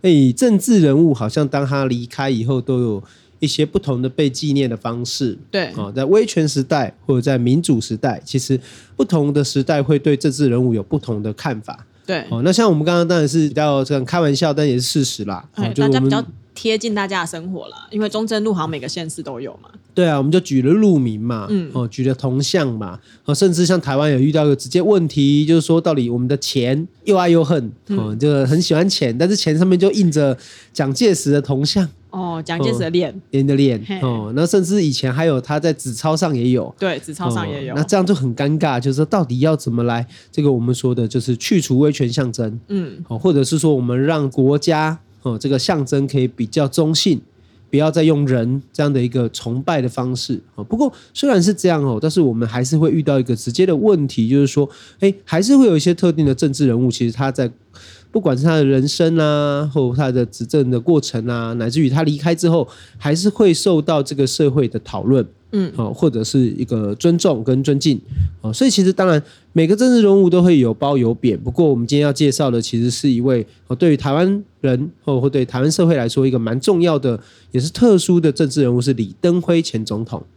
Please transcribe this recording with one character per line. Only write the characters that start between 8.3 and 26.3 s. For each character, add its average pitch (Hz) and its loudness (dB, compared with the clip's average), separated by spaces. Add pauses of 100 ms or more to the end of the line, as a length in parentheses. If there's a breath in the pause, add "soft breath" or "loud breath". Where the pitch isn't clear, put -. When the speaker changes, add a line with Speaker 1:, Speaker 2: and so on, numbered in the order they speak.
Speaker 1:
实 127 -2 (360 loud breath)
不 277 0
同 147 0
的 143 2
时 135 -2
代 147 0
会 139 2
对 143 2
政 139 -2
治 139 0
人 123 2
物 120 0
有 101 -4
不 151 -4
同 104 -6
的 107 -6
看 120 -6
法。 - -16 (200)
Speaker 2:
对。 170 -4
Speaker 1:
哦， 117 -4
那 180 2
像 220 4
我 165 4
们 151 0
刚 175 2
刚 170 2
当 175 0
然 151 2
是 151 0
比 117 -6
较 143 0
这 143 -2
样 127 -4
开 175 -2
玩 147 2
笑， 147 0
但 151 0
也 127 2
是 123 0
事 135 -2
实 110 -6
啦。 95 -10 (120)
Speaker 2:
哎， 196 -2
Speaker 1:
哦， 110 -6
就 139 0
是 139 4
我 131 4
们 135 2
Speaker 2:
大 - 0
家 - -2
比 - -10
较 - -18 (220)
贴 220 -2
近 220 -4
大 196 -2
家 185 -4
的 165 -6
生 175 -12
活 139 -10
啦， - -20
因 214 -4
为 214 0
中 214 -4
正 214 -4
路 220 0
好 170 -2
像 160 -4
每 156 -6
个 127 -10
县 160 -8
市 160 -12
都 131 -10
有 131 -12 (100)
嘛。 - -20 (240)
Speaker 1:
对 180 2
啊， 151 0
我 135 0
们 147 0
就 180 4
举 139 0
了 135 2
路 202 4
名 113 0
嘛， 113 -6
Speaker 2:
嗯。 180 -4
Speaker 1:
哦， 123 -4
举 127 -4
了 131 0
铜 131 -4
像 143 -2
嘛， 98 -8 (280 soft breath)
哦， 147 0
甚 190 2
至 170 2
像 175 2
台 139 -4
湾 151 2
有 135 2
遇 139 2
到 156 2
一 - 4
个 143 4
直 131 -12
接 180 2
问 185 2
题， 147 2
就 165 4
是 160 4
说 165 2
到 165 0
底 123 0
我 120 -2
们 123 -2
的 135 0